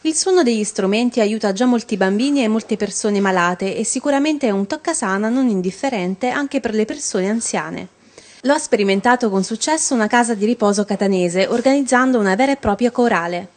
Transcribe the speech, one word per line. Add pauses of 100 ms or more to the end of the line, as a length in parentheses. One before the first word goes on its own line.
Il
suono
degli
strumenti
aiuta
già
molti
bambini
e
molte
persone
malate
e
sicuramente
è
un
toccasana
non
indifferente
anche
per
le
persone
anziane. (540)
Lo
ha
sperimentato
con
successo
una
casa
di
riposo
catanese,
organizzando
una
vera
e
propria
corale.